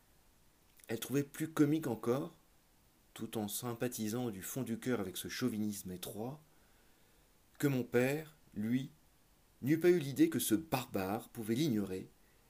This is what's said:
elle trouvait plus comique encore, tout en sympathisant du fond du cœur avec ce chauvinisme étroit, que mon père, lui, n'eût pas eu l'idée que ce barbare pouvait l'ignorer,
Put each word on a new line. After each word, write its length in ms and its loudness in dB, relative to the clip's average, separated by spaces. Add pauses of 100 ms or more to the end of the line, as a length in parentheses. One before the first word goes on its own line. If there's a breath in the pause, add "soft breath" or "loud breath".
(880 soft breath)
elle 100 -2
trouvait 260 -2
plus 240 -8
comique 400 2
encore, 460 -2 (800)
tout 260 -8
en 80 0
sympathisant 840 -2
du 120 -8
fond 200 -6
du 140 -2
cœur 220 0
avec 180 -4
ce 120 -8
chauvinisme 640 -2
étroit, 500 -8 (1200 soft breath)
que 80 4
mon 160 2
père, 520 0 (180)
lui, 360 0 (720)
n'eût 160 4
pas 120 6
eu 100 6
l'idée 280 4
que 120 0
ce 160 4
barbare 720 -2
pouvait 260 -4
l'ignorer, 560 0 (400 soft breath)